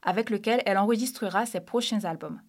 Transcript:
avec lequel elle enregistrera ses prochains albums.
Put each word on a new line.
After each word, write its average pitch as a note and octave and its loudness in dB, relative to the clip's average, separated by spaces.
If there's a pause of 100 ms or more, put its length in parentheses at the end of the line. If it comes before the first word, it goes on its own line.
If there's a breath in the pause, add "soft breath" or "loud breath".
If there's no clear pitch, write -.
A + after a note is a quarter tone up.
avec G#3+ 0
lequel A3 2
elle G3 4
enregistrera A3 0
ses F#3+ -6
prochains A#3 -2
albums. D#3+ -6